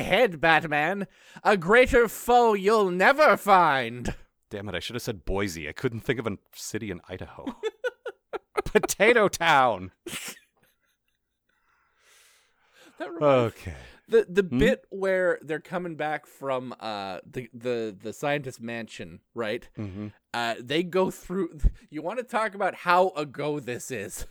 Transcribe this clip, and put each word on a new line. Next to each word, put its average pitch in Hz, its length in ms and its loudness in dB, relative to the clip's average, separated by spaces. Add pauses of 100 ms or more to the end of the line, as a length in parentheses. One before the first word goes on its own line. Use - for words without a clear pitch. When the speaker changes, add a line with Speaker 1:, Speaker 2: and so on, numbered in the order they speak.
Speaker 1:
head, 185 400 2
Batman. 165 680 2 (360)
A 202 140 4
greater 233 500 4
foe 233 460 4
you'll 202 380 2
never 220 460 6
find." 131 760 2 (360)
Speaker 2:
Damn 101 200 -10
it, 90 60 -4
I 85 40 -4
should 113 160 -8
have 120 80 -8
said 104 220 -8
Boise. 92 440 -4
I - 20 -8
couldn't 113 300 -6
think 127 180 -2
of 113 80 -8
a 101 100 -4 (160)
city 107 380 -8
in 87 80 -10 (100)
Idaho. - 360 -14 (640)
<laughs> - 560 -8
Potato 214 640 4
Town. 127 600 2 (3000)
Speaker 1:
That 359 160 -10
reminds 135 420 2
Speaker 2:
Okay. 87 180 -12 (340)
Speaker 1:
The, - 200 4
the 180 160 2
Speaker 2:
Hmm? 143 140 -4
Speaker 1:
bit 254 320 2
where 190 520 0
they're 151 180 -8
coming 175 360 -8
back 151 300 -6
from, 127 540 -6
uh, 98 400 -8 (100)
the, 127 240 -10
the, 117 480 -6
the 107 100 -10
scientist 143 480 -6
mansion, 113 600 -12 (160)
right? 117 420 -4
Speaker 2:
Mm-hmm. 104 300 -10 (260)
Speaker 1:
Uh, 117 260 -4
they 139 240 -4
go 185 280 -2
through, 180 480 -8 (140)
<laughs> - 160 -20
you 151 120 -10
wanna 214 220 -6
talk 220 320 -4
about 196 200 -2
how 180 340 4
ago 147 500 -4
this 120 320 -8
is. 95 400 -8